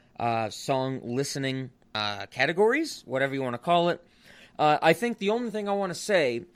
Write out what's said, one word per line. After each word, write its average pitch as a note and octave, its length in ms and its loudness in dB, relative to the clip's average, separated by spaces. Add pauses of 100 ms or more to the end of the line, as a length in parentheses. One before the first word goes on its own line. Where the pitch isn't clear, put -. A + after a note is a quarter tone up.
(180)
uh, A2+ 320 -2
song C3 540 -2
listening, C3 680 -4 (240)
uh, G#2 320 -4
categories, G#3 800 0
whatever C3 280 0
you C3+ 100 -2
wanna A#2+ 120 -4
call F3 340 4
it. - 140 -4 (540)
Uh, D3+ 240 6
I E3 100 8
think A#3 260 -2
the G3 120 0
only A#3 220 -2
thing G3+ 160 -4
I G3+ 60 0
wanna F#3+ 200 -2
say C3+ 600 0